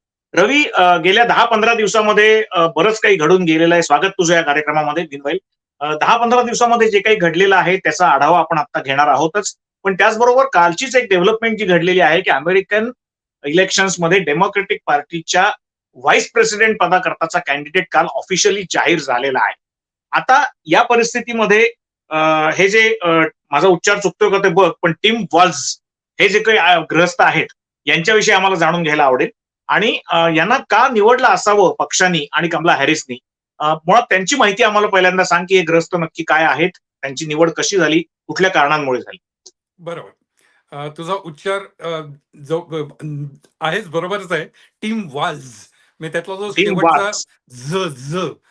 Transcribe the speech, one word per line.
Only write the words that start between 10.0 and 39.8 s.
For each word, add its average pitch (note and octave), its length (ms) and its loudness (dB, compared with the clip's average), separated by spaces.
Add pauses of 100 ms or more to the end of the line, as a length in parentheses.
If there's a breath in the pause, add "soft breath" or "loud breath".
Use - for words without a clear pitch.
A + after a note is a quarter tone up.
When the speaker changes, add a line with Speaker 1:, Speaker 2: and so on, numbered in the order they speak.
Speaker 1:
कालचीच B3 440 2
एक A#3+ 140 2
डेव्हलपमेंट G#3+ 480 0
जी G#3+ 60 -4
घडलेली F3+ 360 2
आहे E3 200 2
की F#3+ 100 -4
अमेरिकन F#3+ 600 -2 (540)
इलेक्शन्समध्ये F3+ 760 0
डेमोक्रेटिक G3 680 -2
पार्टीच्या E3+ 640 -2 (440)
व्हाईस E3 380 -2
प्रेसिडेंट G#3+ 480 0
पदाकरताचा F3 580 -2
कॅन्डिडेट D3+ 520 -4
काल F#3 160 2
ऑफिशियली F#3 640 -2
जाहीर D3 300 0
झालेला C3 420 -4
आहे. G2 120 -2 (580)
आता B3+ 380 2 (160)
या F3+ 160 4
परिस्थितीमध्ये, A#3 920 0 (360)
अ, D#3 80 -6 (340)
हे F#3+ 180 0
जे, A3 340 2
अ, E3+ 60 -2 (420)
माझा D3+ 180 2
उच्चार F#3+ 300 2
चुकतोय F#3+ 320 0
का F#3+ 80 0
ते G3 100 2
बघ, E3+ 240 2 (100)
पण E3+ 100 0 (100)
टिम A3 300 0
वॉल्झ F3 240 2 (640)
हे G3 80 2
जे G3+ 140 0
काही, A3 160 2
अ, F3 220 2
ग्रहस्थ E3+ 400 -2
आहेत D#3 260 2 (380)
यांच्याविषयी F3+ 500 0
आम्हाला F#3+ 220 2
जाणून E3+ 260 0
घ्यायला D3+ 220 0
आवडेल. C3 260 0 (380)
आणि, G#3+ 380 -2
अ, E3 300 0
यांना G3+ 220 0 (120)
का A3+ 180 2
निवडलं A#3+ 380 2
असावं G3+ 520 2
पक्षांनी E3+ 540 -2
आणि D#3 160 -2
कमला E3 240 0
हॅरिसनी, C#3 460 -2 (400)
अ, D3+ 160 -2
मुळात F#3+ 280 2
त्यांची F#3 340 -2
माहिती G3+ 260 0
आम्हाला G#3 260 0
पहिल्यांदा F#3 360 2
सांग F3 240 0
की F#3+ 80 2
हे F3+ 60 4
ग्रहस्थ E3 340 -2
नक्की E3 280 -6
काय D#3+ 200 2
आहेत, D#3 260 -2 (320)
त्यांची C#3 240 -10
निवड D#3 240 0
कशी F3 260 -6
झाली, D#3+ 260 0 (240)
कुठल्या F#3 240 -2
कारणांमुळे C#3+ 500 0
झाली? - 500 -20 (280)
Speaker 2:
बरोबर. E3 320 -16 (640)